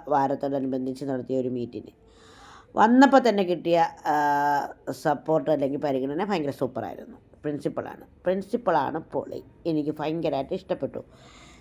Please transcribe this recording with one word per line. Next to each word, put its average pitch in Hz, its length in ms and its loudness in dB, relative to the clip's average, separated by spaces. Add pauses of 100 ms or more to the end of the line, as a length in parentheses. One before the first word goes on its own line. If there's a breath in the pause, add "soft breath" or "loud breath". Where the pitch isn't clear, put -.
വാരത്തോടനുബന്ധിച്ച് 135 1000 -2
നടത്തിയ 131 340 -4
ഒരു 127 100 -2
മീറ്റിന് 120 520 -10 (760 loud breath)
വന്നപ്പോൾ 262 540 8
തന്നെ 202 140 2
കിട്ടിയ, 170 440 2 (180)
ആഹ്, 147 880 0
സപ്പോർട്ട് 147 580 0
അല്ലെങ്കിൽ 143 260 0
പരിഗണന 139 460 -2
ഭയങ്കര 175 260 -2
സൂപ്പറായിരുന്നു. 117 680 -8 (240)
പ്രിൻസിപ്പളാണ്, - 640 -6 (180)
പ്രിൻസിപ്പളാണ് 180 760 0
പൊളി. - 440 -8 (220)
എനിക്ക് 151 240 -2 (100)
ഭയങ്കരമായിട്ട് 156 540 -4
ഇഷ്ടപ്പെട്ടു. 170 500 -6 (580 loud breath)